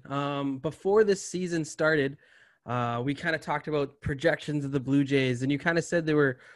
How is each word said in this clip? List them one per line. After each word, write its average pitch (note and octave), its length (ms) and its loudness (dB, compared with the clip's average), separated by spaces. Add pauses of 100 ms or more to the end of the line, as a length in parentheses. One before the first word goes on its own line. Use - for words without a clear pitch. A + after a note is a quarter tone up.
Um, C#3 520 -4
before G3 440 2
this G3 240 2
season E3+ 380 -4
started, D3+ 500 0 (500)
uh, A#2+ 380 -2
we C#3+ 100 -2
kinda D#3+ 240 -4
talked D3+ 300 -6
about D3 340 -4
projections D3+ 640 0
of C#3 60 -6
the C#3 80 0
Blue C3+ 240 2
Jays, C3 400 2
and C3+ 80 2
you C#3+ 80 0
kinda E3 220 0
said E3+ 240 0
they D#3 100 2
were C#3 240 4 (160)